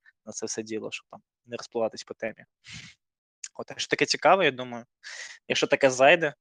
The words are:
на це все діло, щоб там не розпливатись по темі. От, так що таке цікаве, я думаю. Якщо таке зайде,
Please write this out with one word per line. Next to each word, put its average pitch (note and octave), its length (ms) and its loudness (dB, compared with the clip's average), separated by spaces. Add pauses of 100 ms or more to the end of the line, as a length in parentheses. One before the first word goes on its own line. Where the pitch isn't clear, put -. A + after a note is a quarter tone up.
(260)
на A2 60 -14
це - 140 -10
все A2 180 -8
діло, A2 280 -8
щоб - 200 -14
там A2 80 -18 (260)
не A#2+ 120 -12
розпливатись A2+ 460 -6
по - 100 -14
темі. - 320 -10 (1120)
От, - 120 -12
так - 120 -14
що - 100 -8
таке - 160 0
цікаве, F3 400 4
я C#3+ 60 2
думаю. B2 340 -10 (640)
Якщо - 200 0
таке C3+ 220 4
зайде, C#3+ 520 6